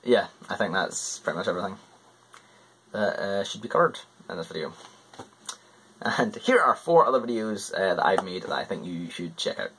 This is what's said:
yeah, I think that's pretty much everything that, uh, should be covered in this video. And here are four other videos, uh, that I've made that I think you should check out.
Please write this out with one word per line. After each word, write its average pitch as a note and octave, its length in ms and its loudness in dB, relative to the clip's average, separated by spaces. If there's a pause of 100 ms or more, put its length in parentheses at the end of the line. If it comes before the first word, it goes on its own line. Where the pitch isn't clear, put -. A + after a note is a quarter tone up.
yeah, A#2 240 4 (200)
I - 80 -6
think F#2+ 180 -2
that's - 440 -4
pretty D#2+ 200 -4
much F2+ 100 -2
everything F#2+ 280 -2 (1160)
that, G#2 280 0
uh, G2 240 -2
should G#2 200 -8
be A#2+ 40 -10
covered D#3+ 320 2 (300)
in F2+ 80 -8
this E2 80 -8
video. D#2+ 280 -8 (1300)
And A2 320 0
here A#3+ 240 4
are C3 160 4
four E3 320 6
other B2+ 120 4
videos, A2 540 -4
uh, F#2 220 2
that D#2+ 100 2
I've F#2+ 180 4
made F#2 200 -8
that - 80 -6
I C2+ 120 -2
think - 220 -8
you E2+ 240 -8
should E2+ 280 -10
check - 220 -4
out. G1+ 200 -6